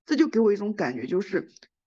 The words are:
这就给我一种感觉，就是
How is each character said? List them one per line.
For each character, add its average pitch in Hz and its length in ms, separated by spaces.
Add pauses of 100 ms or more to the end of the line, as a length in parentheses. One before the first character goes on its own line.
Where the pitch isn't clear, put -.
这 302 100
就 311 100
给 - 140
我 214 120
一 202 40
种 208 180
感 139 200
觉， 123 120
就 180 140
是 190 300 (360)